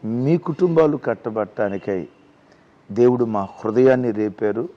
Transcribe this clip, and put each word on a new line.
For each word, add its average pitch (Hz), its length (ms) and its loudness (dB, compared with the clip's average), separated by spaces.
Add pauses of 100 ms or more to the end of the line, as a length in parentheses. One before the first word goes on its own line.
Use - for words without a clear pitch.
మీ 127 340 0
కుటుంబాలు 160 580 2
కట్టబట్టానికై 101 1120 -4 (840)
దేవుడు 123 320 2
మా 104 240 -4 (100)
హృదయాన్ని 123 520 2
రేపారు. 107 680 -4